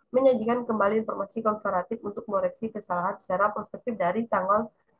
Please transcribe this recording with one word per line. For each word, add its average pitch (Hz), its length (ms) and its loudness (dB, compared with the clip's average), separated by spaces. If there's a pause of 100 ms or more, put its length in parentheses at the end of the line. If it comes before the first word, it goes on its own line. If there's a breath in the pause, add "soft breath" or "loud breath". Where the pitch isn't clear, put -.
menyajikan 240 560 4
kembali 214 400 2
informasi 202 400 -6
komparatif 208 560 -2
untuk 202 240 -10
mengoreksi 196 480 -2
kesalahan 190 480 -4
secara 196 320 0
prospektif 208 400 -8
dari 202 320 0
tanggal 208 480 0 (280)